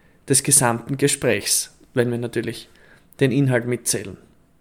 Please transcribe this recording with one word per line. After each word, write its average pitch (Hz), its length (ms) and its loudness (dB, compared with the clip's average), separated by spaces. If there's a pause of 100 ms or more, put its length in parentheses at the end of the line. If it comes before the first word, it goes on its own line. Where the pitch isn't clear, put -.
(280)
des 139 160 2
gesamten 123 540 2
Gesprächs, - 800 -2 (160)
wenn 120 180 0
wir 120 60 -2
natürlich 117 500 -6 (540)
den 131 100 4
Inhalt 127 360 2
mitzählen. 107 500 -4 (440)